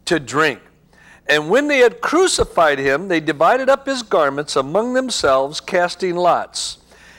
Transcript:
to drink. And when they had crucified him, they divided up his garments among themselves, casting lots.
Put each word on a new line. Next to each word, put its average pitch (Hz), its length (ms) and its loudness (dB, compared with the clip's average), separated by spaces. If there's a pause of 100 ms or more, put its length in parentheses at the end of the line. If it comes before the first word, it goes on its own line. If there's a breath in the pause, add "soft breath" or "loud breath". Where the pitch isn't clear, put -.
to 170 120 0
drink. 139 440 -2 (640 soft breath)
And 151 220 0
when 277 180 2
they 277 120 0
had 240 220 4
crucified 214 760 0
him, 139 300 0
they 170 100 0
divided 160 480 0
up 269 180 2
his 269 160 -4
garments 147 540 -2
among 175 380 -2
themselves, 151 680 0
casting 175 560 -2
lots. 165 600 -2 (420 loud breath)